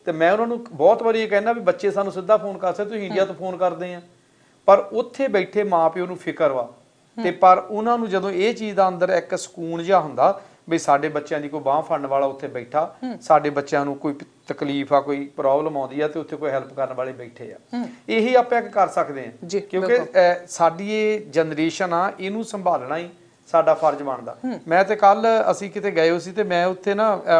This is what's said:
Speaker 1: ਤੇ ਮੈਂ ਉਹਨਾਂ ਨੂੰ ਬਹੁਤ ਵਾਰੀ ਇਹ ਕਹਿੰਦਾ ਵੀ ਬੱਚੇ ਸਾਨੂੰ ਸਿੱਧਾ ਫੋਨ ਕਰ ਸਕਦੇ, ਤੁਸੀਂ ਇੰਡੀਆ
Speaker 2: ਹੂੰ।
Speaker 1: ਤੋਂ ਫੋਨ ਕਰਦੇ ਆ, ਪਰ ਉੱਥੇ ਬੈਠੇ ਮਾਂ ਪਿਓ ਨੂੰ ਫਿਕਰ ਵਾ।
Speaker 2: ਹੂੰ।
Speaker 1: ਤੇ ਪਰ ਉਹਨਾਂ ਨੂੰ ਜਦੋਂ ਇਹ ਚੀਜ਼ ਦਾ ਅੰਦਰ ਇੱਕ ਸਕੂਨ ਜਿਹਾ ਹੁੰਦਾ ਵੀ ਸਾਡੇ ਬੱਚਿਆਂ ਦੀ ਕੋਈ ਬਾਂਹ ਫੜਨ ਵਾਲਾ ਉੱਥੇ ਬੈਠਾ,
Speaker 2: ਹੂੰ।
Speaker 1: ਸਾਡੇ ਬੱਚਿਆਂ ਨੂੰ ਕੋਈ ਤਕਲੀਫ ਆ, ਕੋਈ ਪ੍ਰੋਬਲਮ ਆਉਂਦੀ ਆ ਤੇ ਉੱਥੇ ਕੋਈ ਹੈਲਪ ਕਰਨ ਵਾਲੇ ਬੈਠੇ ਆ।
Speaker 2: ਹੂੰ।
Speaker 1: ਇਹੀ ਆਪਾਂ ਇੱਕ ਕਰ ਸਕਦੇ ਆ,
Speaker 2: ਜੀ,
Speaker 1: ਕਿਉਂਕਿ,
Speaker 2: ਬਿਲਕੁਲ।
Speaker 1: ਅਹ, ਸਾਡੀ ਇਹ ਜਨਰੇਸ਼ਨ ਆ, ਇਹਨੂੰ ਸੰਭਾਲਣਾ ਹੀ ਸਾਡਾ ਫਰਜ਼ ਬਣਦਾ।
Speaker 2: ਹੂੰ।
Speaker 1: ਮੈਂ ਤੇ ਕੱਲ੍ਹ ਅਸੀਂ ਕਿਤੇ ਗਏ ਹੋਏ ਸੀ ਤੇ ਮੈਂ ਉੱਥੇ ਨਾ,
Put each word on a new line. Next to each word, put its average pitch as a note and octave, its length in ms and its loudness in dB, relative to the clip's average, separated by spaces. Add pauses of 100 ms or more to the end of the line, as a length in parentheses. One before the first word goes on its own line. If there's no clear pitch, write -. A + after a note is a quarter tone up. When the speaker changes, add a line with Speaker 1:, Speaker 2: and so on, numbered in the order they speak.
Speaker 1:
ਤੇ F3 80 -2
ਮੈਂ D#3+ 200 4
ਉਹਨਾਂ A3 140 0
ਨੂੰ A#3 260 -6
ਬਹੁਤ F#3 300 4
ਵਾਰੀ A3+ 180 2
ਇਹ A3 80 -4
ਕਹਿੰਦਾ G3+ 240 2
ਵੀ A#3 80 -2
ਬੱਚੇ F#3 300 0
ਸਾਨੂੰ G3 220 -2
ਸਿੱਧਾ F#3 240 2
ਫੋਨ G3 220 -4
ਕਰ F3+ 140 -2
ਸਕਦੇ, G#3 180 -6
ਤੁਸੀਂ G#3 160 -6
ਇੰਡੀਆ F#3+ 160 0
Speaker 2:
ਹੂੰ। F#3+ 40 2
Speaker 1:
ਤੋਂ F#3+ 80 -8
ਫੋਨ F3+ 220 -8
ਕਰਦੇ F3+ 380 -2
ਆ, F3 80 -16 (640)
ਪਰ G3 120 10
ਉੱਥੇ A#3+ 500 -4
ਬੈਠੇ G3+ 340 0
ਮਾਂ E3 280 2
ਪਿਓ F3+ 160 -6
ਨੂੰ F3 100 -10
ਫਿਕਰ D3+ 360 -2
ਵਾ। B2+ 100 -2
Speaker 2:
ਹੂੰ। - 600 -14
Speaker 1:
ਤੇ G3 60 0
ਪਰ F#3 400 6
ਉਹਨਾਂ A3 280 0
ਨੂੰ A3+ 100 -4
ਜਦੋਂ F#3+ 220 -2
ਇਹ G3 240 0
ਚੀਜ਼ G#3 220 -6
ਦਾ F#3+ 120 4
ਅੰਦਰ F3+ 200 0
ਇੱਕ F3+ 300 0
ਸਕੂਨ E3+ 440 -8
ਜਿਹਾ F3+ 180 4
ਹੁੰਦਾ D3+ 420 0 (260)
ਵੀ E3 100 0
ਸਾਡੇ D3 300 2
ਬੱਚਿਆਂ D3+ 320 -4
ਦੀ D3 80 -10
ਕੋਈ D3 120 -8
ਬਾਂਹ C#3 220 0
ਫੜਨ D3+ 240 -4
ਵਾਲਾ C#3 200 0
ਉੱਥੇ C3+ 220 -6
ਬੈਠਾ, B2+ 560 -6
Speaker 2:
ਹੂੰ। A#3+ 180 -10
Speaker 1:
ਸਾਡੇ D3 280 4
ਬੱਚਿਆਂ C#3+ 340 -2
ਨੂੰ C#3+ 120 -6
ਕੋਈ C#3+ 180 -4 (340)
ਤਕਲੀਫ C#3 440 -4
ਆ, C#3+ 80 6
ਕੋਈ C#3 260 -6
ਪ੍ਰੋਬਲਮ C#3+ 520 -2
ਆਉਂਦੀ C3+ 220 -6
ਆ D3+ 80 0
ਤੇ D#3 120 -6
ਉੱਥੇ D3+ 160 -10
ਕੋਈ C#3+ 140 -4
ਹੈਲਪ C3 240 -6
ਕਰਨ C3 180 -4
ਵਾਲੇ B2+ 200 -6
ਬੈਠੇ A#2+ 400 -16
ਆ। - 40 -18 (180)
Speaker 2:
ਹੂੰ। A#3+ 140 -6 (200)
Speaker 1:
ਇਹੀ A3+ 260 0
ਆਪਾਂ B3 240 4
ਇੱਕ G#3+ 100 -4
ਕਰ F#3+ 200 2
ਸਕਦੇ D3 320 -4
ਆ, A#2+ 120 -12 (140)
Speaker 2:
ਜੀ, F#3+ 140 -4
Speaker 1:
ਕਿਉਂਕਿ, F#3 260 -4
Speaker 2:
ਬਿਲਕੁਲ। B3 200 2
Speaker 1:
ਅਹ, F3 420 2
ਸਾਡੀ E3+ 420 0
ਇਹ G#3+ 300 0
ਜਨਰੇਸ਼ਨ D#3+ 720 -2
ਆ, F3+ 280 0
ਇਹਨੂੰ G3+ 240 -6
ਸੰਭਾਲਣਾ D#3+ 520 -4
ਹੀ F3 120 -8 (440)
ਸਾਡਾ D#3 220 4
ਫਰਜ਼ D3 280 0
ਬਣਦਾ। A#2+ 420 -8
Speaker 2:
ਹੂੰ। A#3+ 240 -6
Speaker 1:
ਮੈਂ F3+ 160 4
ਤੇ G3+ 120 -2
ਕੱਲ੍ਹ A3 540 4
ਅਸੀਂ G3 200 -4
ਕਿਤੇ G3+ 200 -6
ਗਏ E3 200 4
ਹੋਏ F3 80 0
ਸੀ E3+ 140 -10
ਤੇ G#3 100 -2
ਮੈਂ F3+ 240 0
ਉੱਥੇ F#3 280 -2
ਨਾ, G#3 260 0 (200)